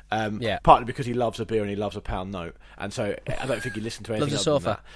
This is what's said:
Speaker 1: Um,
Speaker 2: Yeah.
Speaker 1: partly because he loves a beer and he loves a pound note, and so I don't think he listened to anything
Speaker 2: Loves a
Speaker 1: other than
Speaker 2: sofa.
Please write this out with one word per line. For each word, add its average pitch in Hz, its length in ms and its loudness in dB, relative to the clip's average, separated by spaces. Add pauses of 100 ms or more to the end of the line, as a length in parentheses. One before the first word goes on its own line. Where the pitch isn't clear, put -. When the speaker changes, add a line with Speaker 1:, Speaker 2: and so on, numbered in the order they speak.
(120)
Speaker 1:
Um, 107 280 -2
Speaker 2:
Yeah. 104 220 0
Speaker 1:
partly 123 220 8
because 117 220 -4
he 120 80 -2
loves 117 260 0
a 110 60 -2
beer 107 160 2
and 101 80 -2
he 101 40 -2
loves 101 220 -4
a 104 40 -6
pound 95 300 -4
note, 87 240 -6 (240)
and 101 140 -6
so 104 240 -2 (240)
I 127 60 -4
don't 135 140 -2
think 127 140 -4
he 107 60 -4
listened 107 260 -6
to 117 60 -4
anything 135 220 0
Speaker 2:
Loves - 120 0
a 160 60 4
Speaker 1:
other 143 100 4
than 107 140 0
Speaker 2:
sofa. - 40 -12 (160)